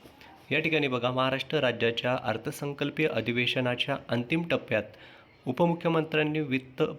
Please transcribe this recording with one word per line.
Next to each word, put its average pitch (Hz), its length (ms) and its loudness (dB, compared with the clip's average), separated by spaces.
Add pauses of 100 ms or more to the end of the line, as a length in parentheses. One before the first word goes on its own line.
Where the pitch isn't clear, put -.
(520)
या 147 80 2
ठिकाणी 156 280 2
बघा, 127 220 0
महाराष्ट्र 131 480 0
राज्याच्या 120 640 2
अर्थसंकल्पीय 143 840 -2
अधिवेशनाच्या 123 880 0 (120)
अंतिम 123 420 0
टप्प्यात 117 320 0 (640)
उपमुख्यमंत्र्यांनी 156 920 2
वित्त 131 420 -2 (160)